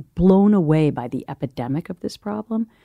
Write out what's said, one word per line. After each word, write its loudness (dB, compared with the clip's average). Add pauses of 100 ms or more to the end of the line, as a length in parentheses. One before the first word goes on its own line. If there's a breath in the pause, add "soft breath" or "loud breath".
(140)
blown 4
away 2
by -6
the -8
epidemic -8
of -12
this -10
problem. -8 (180 soft breath)